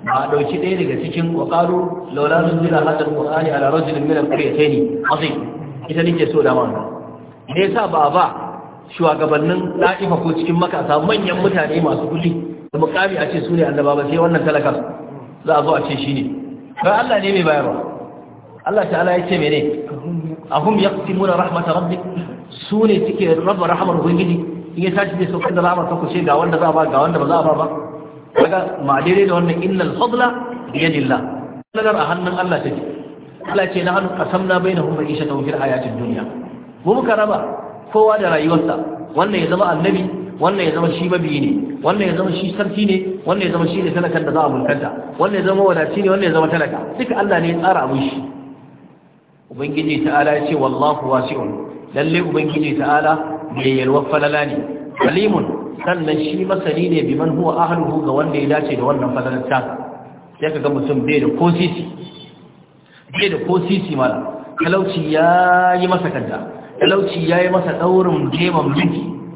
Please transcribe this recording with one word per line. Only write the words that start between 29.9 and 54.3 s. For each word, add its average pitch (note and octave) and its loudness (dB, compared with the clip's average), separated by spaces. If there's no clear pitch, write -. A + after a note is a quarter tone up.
fadla A#3+ 2
bi C#3+ -4
yadillah." C#3+ 0
Fadlar G#3+ 2
a D3+ 0
hannun F3+ -4
Allah F3+ 0
take. - -4
Allah F#3+ 2
ce, F3+ 0
"Nahnu F#3 0
qasamna F#3 0
bainahum F3 0
ma'ishatahum D3+ -2
fil D3+ -2
hayatid B2+ -2
dunya." A#2 -4
Mu F#3 4
muka A#3 2
raba G#3 2
kowa G#3+ 6
da F#3 0
rayuwarsa. D#3+ 2
Wannan F#3 2
ya D#3+ 0
zama F3+ 2
annabi, F#3 2
wannan F#3 2
ya D#3 2
zama E3+ 0
shi F3+ -2
mabiyi D#3 0
ne, - 2
wannan G3+ 2
ya E3+ 0
zama F#3 0
shi F#3+ -4
sarki G#3 0
ne, F#3+ 4
wannan F#3+ 0
ya - -2
zama E3 0
shi F#3+ -2
ne F3 0
talakan E3 0
da C#3+ -2
za D#3 2
a C#3 4
mulkanta, C3 -2
wannan F#3+ 0
ya F3+ 0
zama G3 4
wadaci F3+ 2
ne, F#3+ 4
wannan G3 4
ya D#3 0
zama D#3+ 4
talaka. D#3 0
Duka B3+ -2
Allah G3 2
ne E3 0
ya E3+ 0
tsara E3+ 4
abin C3+ 0
shi. - -8
Ubangiji D3+ -2
Ta'ala D3 4
ya D3 -2
ce, D3+ 0
"Wallahu D3 2
wasi'un." C3 0
Lalle D#3+ 2
Ubangiji D3+ 0
Ta'ala D3+ 4
mai C3 2
yalwar C#3 2
falala D3 2